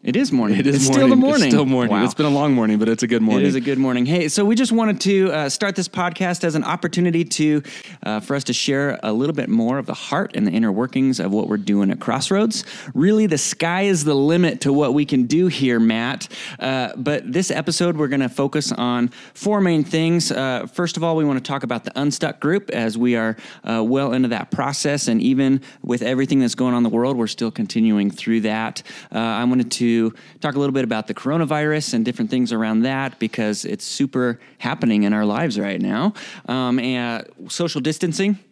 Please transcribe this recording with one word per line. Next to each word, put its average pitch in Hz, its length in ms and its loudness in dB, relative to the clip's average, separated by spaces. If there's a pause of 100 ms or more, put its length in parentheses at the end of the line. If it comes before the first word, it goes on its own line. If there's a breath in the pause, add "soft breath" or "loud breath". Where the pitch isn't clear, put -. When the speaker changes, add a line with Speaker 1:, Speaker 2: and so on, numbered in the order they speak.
Speaker 1:
It 123 120 0
is 262 160 2
morning. 107 260 2
Speaker 2:
It 269 80 2
is 285 80 4
Speaker 1:
It's 277 100 2
Speaker 2:
morning. 269 160 4
Speaker 1:
still 269 80 6
the 262 80 6
morning. 262 280 4
Speaker 2:
It's 127 100 4
still 147 100 4
morning. 127 260 2
Speaker 1:
Wow. 98 140 2
Speaker 2:
It's 95 80 -2
been 151 140 0
a - 20 2
long 143 240 2
morning, 110 260 2
but 110 120 2
it's 113 120 0
a 123 40 -2
good 113 160 2
morning. 104 240 4
Speaker 1:
It - 20 4
is 90 60 0
a 127 80 0
good 135 160 0
morning. 127 260 2
Hey, 160 240 0
so 202 160 0
we 214 100 4
just 247 160 0
wanted 226 300 0
to, 190 320 2
uh, 147 160 -2
start 196 280 -4
this 180 120 -4
podcast 175 560 -2
as 160 100 0
an 156 80 0
opportunity 170 640 0
to, 151 380 2 (400 loud breath)
uh, 107 180 -4
for 139 160 -6
us 135 80 -4
to 127 80 -4
share 139 500 -2
a 107 120 -2
little 143 200 0
bit 147 140 -4
more 117 300 2
of 135 80 -6
the - 80 -8
heart - 400 -4
and 107 120 0
the 90 40 2
inner 110 200 2
workings 127 500 0
of 90 120 0
what 104 160 0
we're 107 80 0
doing 101 340 2
at 98 100 -2
Crossroads. 196 640 0 (260 loud breath)
Really, 208 320 4
the 156 140 2
sky 175 460 -2
is 180 200 2
the 151 100 2
limit 147 460 2
to 139 140 2
what 143 180 2
we 147 140 2
can 135 160 2
do 151 240 2
here, 123 340 2
Matt. 113 480 0 (320 loud breath)
Uh, 131 380 -2
but 131 340 -4
this 185 180 0
episode, 170 460 -2
we're 151 120 0
gonna 135 200 0
focus 139 440 -2
on 123 360 0 (240 loud breath)
four 208 300 0
main 165 220 2
things. 165 460 0
Uh, 131 360 -4
first 170 320 -4
of 160 40 -2
all, 165 140 0
we 160 80 2
wanna 135 160 0
talk 139 220 -6
about 120 220 -4
the - 140 -8
Unstuck 143 420 -2
group 190 280 -2
as 113 300 -2
we 120 180 2
are, 113 220 -2 (260 loud breath)
uh, 113 180 0
well 127 300 2
into 127 160 2
that 113 220 -4
process. 143 580 -2
And 113 140 2
even 135 400 2 (200 loud breath)
with 120 200 -2
everything 131 380 2
that's 123 140 2
going 127 200 0
on 120 60 2
in - 20 4
the 113 120 2
world, 123 220 2
we're 117 100 0
still 113 240 -4
continuing 107 600 2
through 113 320 -2
that. 110 400 -4 (280 loud breath)
Uh, - 60 -8
I 113 280 -2
wanted 123 260 2
to 117 240 0 (460 loud breath)
talk 139 160 -4
a - 20 -2
little 139 140 0
bit 135 100 0
about 110 240 -4
the - 80 -8
coronavirus 151 800 -2
and 113 100 2
different 120 240 -2
things 123 240 0
around 110 280 0
that 135 400 -2
because 110 440 -2
it's - 200 -8
super 127 560 -2 (180 soft breath)
happening 117 460 0
in 104 80 2
our 107 120 0
lives 110 320 0
right 98 240 -4
now. 120 320 0 (360 loud breath)
Um, 127 320 -2
and 120 440 -4 (220)
social 165 340 -4
distancing 175 600 -2 (120)